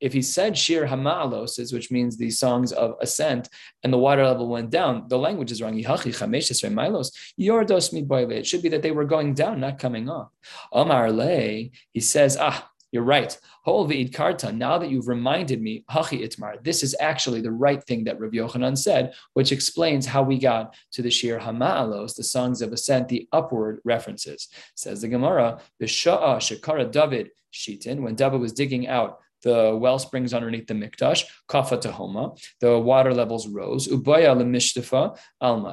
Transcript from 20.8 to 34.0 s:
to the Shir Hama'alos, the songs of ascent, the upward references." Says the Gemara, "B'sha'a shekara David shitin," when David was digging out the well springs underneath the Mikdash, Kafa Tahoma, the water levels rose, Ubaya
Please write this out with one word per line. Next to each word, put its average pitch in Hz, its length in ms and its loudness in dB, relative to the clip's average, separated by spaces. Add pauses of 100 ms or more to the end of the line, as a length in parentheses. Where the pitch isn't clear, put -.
to 127 100 -6
the 120 80 0
Shir 117 300 0
Hama'alos, 117 760 -2
the - 80 -12
songs 123 400 -2
of 110 100 -6
ascent, 123 360 0
the 120 240 -4
upward 113 520 -2
references." 110 640 -4 (300)
Says 101 240 -8
the 113 80 -6
Gemara, 123 520 2 (220)
"B'sha'a 156 540 2
shekara 127 520 -2
David 131 420 0 (220)
shitin," 117 500 -8
when 113 120 -4
David 135 260 2
was 113 120 -4
digging 131 340 -2
out 123 320 -2 (240)
the 113 340 4
well 127 220 4
springs 127 340 -4
underneath 117 340 -4
the 113 60 -6
Mikdash, 107 520 0 (240)
Kafa 131 300 0
Tahoma, 101 600 -8 (220)
the 120 180 6
water 131 340 6
levels 113 340 -2
rose, 104 420 -6
Ubaya 139 460 6